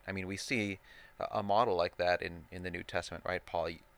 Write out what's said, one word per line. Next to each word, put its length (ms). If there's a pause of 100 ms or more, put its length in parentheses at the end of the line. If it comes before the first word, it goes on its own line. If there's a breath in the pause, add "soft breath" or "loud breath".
I 60
mean, 140
we 100
see 420 (420 loud breath)
a, 180
a 40
model 340
like 200
that 240
in, 300
in 140
the 60
New 120
Testament, 440
right? 200
Paul 180
y-, 140 (200)